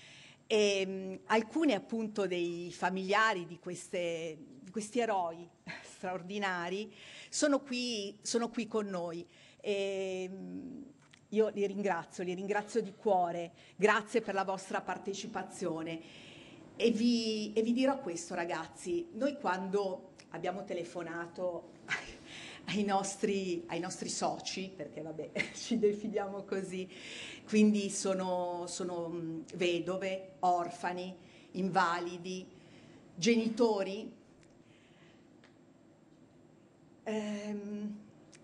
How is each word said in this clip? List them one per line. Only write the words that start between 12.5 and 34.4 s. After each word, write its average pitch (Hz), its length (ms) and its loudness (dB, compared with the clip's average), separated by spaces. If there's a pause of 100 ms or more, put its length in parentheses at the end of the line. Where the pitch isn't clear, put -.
di 196 140 -8
cuore, 175 580 2 (240)
grazie 214 460 4
per 202 120 -2
la 190 100 2
vostra 190 360 -2
partecipazione. 180 1200 -4 (720)
E 233 160 6
vi, 220 640 4
e 220 80 4
vi 233 100 2
dirò 262 280 4
questo, 175 340 -6
ragazzi, 175 760 -2
noi 269 240 0
quando 190 760 0 (180)
abbiamo 180 340 -4
telefonato 170 1080 -6 (120)
<laughs> - 320 -6 (500)
ai 202 160 0
nostri, 190 800 0
ai 165 140 -4
nostri - 280 -6
soci, - 640 -2
perché 147 260 -10
vabbè, 156 300 -8 (180)
<laughs> - 60 -12
ci - 240 -2
definiamo 202 640 2
così, 185 440 -4 (580)
quindi 214 440 6
sono, 180 760 0
sono, 180 420 -4
mm, 165 320 -4 (140)
vedove, 185 840 0
orfani, 180 760 0 (360)
invalidi, 180 920 0 (680)
genitori, 220 960 2 (3000)